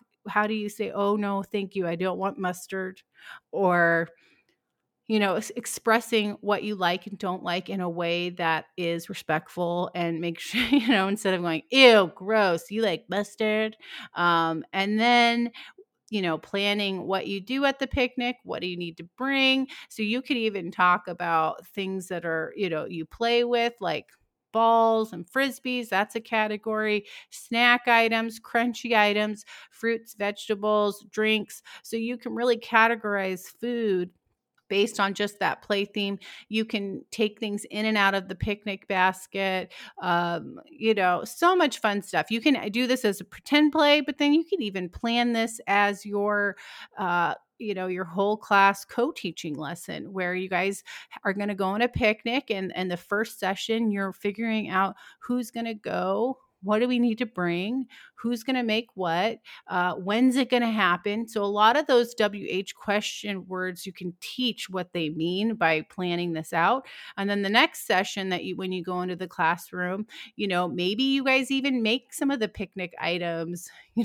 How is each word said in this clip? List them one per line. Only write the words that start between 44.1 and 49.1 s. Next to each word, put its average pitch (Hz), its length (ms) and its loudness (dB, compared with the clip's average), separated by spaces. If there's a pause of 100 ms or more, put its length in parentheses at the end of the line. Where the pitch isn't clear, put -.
then 294 140 4
you 320 120 4
could 359 160 -2
even 190 280 -4
plan 240 440 0
this 226 340 -2
as 202 400 2
your, 202 500 0 (400)
uh, 175 380 0 (240)
you 214 160 -6
know, 185 140 -4
your 185 160 -4
whole 196 320 0
class 196 480 4
co-teaching - 680 -4